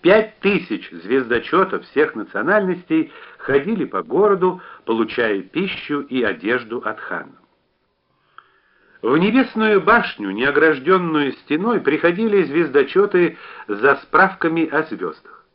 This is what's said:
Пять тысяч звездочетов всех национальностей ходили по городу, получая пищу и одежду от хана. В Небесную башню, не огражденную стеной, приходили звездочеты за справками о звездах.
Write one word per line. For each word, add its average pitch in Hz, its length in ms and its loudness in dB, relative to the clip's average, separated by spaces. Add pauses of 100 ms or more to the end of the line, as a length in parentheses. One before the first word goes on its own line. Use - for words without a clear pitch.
Пять 214 380 2
тысяч 190 500 -2
звездочетов 113 960 -2
всех 151 280 0
национальностей 160 960 -2 (260)
ходили 147 460 -4
по - 180 -6
городу, 180 600 0 (240)
получая 110 560 -2
пищу 147 580 -6
и 127 220 -4
одежду 110 560 -4
от 110 200 -8
хана. - 380 -12 (1700)
В 123 140 2
Небесную 220 640 2
башню, 170 500 0
не 104 140 -2
огражденную 151 880 2
стеной, 185 480 -2
приходили 190 640 2
звездочеты 160 920 2 (300)
за 113 300 2
справками 165 680 0
о 151 180 -2
звездах. 90 600 -12 (100)